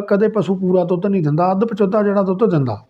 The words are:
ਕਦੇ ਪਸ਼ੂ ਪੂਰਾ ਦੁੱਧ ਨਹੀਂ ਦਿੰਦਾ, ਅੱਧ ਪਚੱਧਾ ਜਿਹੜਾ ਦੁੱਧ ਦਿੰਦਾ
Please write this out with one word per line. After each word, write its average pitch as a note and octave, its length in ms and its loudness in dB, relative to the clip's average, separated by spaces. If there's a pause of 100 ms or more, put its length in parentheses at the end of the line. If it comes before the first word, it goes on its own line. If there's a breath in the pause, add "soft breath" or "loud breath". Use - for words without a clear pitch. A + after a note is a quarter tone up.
ਕਦੇ G#3 180 2
ਪਸ਼ੂ G3 280 -2
ਪੂਰਾ F3+ 280 0
ਦੁੱਧ F3 220 -2
ਨਹੀਂ G3 180 0
ਦਿੰਦਾ, D#3+ 280 2
ਅੱਧ F#3+ 140 0
ਪਚੱਧਾ G#3 380 0
ਜਿਹੜਾ G3+ 180 0
ਦੁੱਧ F#3+ 300 0
ਦਿੰਦਾ B2 380 -2